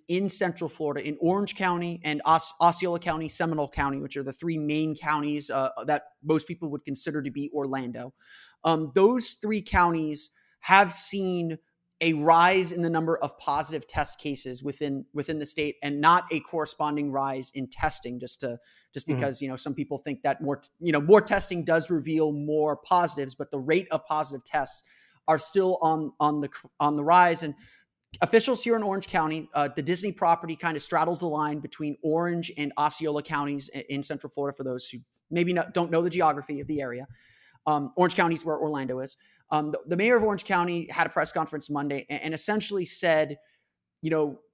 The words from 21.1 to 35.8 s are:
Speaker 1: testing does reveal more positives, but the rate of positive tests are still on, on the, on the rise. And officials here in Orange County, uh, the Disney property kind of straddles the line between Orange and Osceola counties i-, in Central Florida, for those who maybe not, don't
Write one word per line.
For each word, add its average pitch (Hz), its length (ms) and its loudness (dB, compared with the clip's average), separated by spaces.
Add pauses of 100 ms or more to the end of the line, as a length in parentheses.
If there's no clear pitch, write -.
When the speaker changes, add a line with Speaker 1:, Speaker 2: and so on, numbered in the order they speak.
Speaker 1:
testing 196 440 0
does 165 260 2
reveal 156 420 0
more 147 440 0
positives, 139 580 0
but - 160 -10
the 143 80 -4
rate 160 320 0
of 156 160 -2
positive 143 380 -4
tests - 400 -4 (420)
are 156 120 4
still 185 420 2
on, 160 400 2
on 147 200 2
the, 143 80 -4 (300)
on 147 180 2
the 147 80 -2
rise. 170 380 6
And 151 120 -6 (680)
officials 233 420 4
here 233 140 2
in 220 60 0
Orange 196 260 -4
County, 156 460 -2
uh, 147 200 2
the 151 80 -4
Disney 180 300 -2
property 170 440 0
kind 165 200 -2
of 143 60 -6
straddles 165 380 0
the 180 60 -2
line 151 340 -2
between 147 420 -6
Orange 170 540 0
and 147 200 -4
Osceola 147 460 0
counties 143 520 -4
i-, 139 140 -10
in 139 140 -4
Central 143 280 -10
Florida, 139 260 -6
for 135 80 -8
those 127 240 -6
who 123 100 -16 (320)
maybe 175 220 0
not, 170 200 -2
don't 170 180 -2